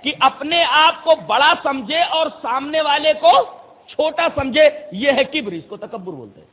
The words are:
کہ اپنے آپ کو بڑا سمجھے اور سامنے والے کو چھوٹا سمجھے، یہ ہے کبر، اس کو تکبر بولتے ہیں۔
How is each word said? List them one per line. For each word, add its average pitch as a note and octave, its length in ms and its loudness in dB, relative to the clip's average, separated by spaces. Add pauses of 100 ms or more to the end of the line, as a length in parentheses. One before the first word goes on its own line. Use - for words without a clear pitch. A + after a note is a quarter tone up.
کہ D4 160 -4
اپنے D4 440 0
آپ D#4 400 2
کو E4 80 2 (160)
بڑا C#4 260 4 (100)
سمجھے C#4 380 -4
اور D#4+ 260 -2 (140)
سامنے C#4 400 -4
والے D4+ 320 0
کو E4+ 500 2 (240)
چھوٹا D#4 480 -2
سمجھے، C#4 340 4 (220)
یہ A#3+ 200 0
ہے C4+ 120 2
کبر، C#4 280 -4
اس E3 180 -10
کو C#3 80 -14
تکبر F#3 360 -14
بولتے A2 280 -18
ہیں۔ - 120 -20